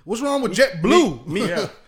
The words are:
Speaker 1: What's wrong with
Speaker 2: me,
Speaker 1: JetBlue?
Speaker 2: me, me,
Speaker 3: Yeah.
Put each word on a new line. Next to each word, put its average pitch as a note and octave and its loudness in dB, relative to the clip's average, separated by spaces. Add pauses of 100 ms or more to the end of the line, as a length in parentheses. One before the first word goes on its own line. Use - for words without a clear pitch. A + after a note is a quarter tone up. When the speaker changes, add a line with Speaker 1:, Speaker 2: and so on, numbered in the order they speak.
Speaker 1:
What's A3 -6
wrong C#4 -2
with G3 -2
Speaker 2:
me, C4+ 4
Speaker 1:
JetBlue? F3 2
Speaker 2:
me, E3 -4
me, A3 -2
Speaker 3:
Yeah. F3 -4 (200)